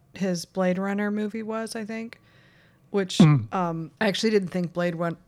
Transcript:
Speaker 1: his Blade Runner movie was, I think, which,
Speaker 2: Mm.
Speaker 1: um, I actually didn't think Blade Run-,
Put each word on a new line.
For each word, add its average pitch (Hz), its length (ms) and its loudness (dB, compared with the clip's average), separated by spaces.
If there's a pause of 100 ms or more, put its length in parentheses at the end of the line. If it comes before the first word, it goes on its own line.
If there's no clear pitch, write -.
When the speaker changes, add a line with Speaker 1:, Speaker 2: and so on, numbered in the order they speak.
(140)
Speaker 1:
his 180 300 -2
Blade 185 340 0
Runner 202 320 -2
movie 214 320 -4
was, 220 340 -6
I 220 80 -6
think, 226 340 -10 (720)
which, 190 280 0
Speaker 2:
Mm. 147 360 6
Speaker 1:
um, 165 360 -4 (100)
I 220 80 2
actually 208 220 0
didn't 196 180 2
think 180 240 -4
Blade 175 240 -2
Run-, 165 200 -2 (120)